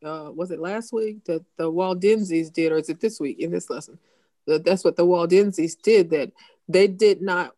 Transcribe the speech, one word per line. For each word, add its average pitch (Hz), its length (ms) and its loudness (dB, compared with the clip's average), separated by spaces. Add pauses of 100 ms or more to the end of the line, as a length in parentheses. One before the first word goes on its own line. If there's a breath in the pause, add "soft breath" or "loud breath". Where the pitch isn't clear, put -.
uh, 156 300 -12
was 180 160 -6
it 160 100 -8
last 208 320 -8
week 214 320 -6
that 165 200 -6 (120)
the 165 140 -4
Waldenses 180 800 0
did, 160 220 0
or 160 60 0
is 151 100 -4
it 165 120 -10
this 220 200 -4
week 139 200 -8
in 165 100 -6
this 175 180 -6
lesson? 139 300 -12 (480)
That, 156 180 0
that's 185 200 2
what 175 120 2
the 175 80 2
Waldenses 175 680 2
did, 196 360 4
that 147 220 -2 (360 soft breath)
they 185 180 4
did 196 340 2
not 180 380 -2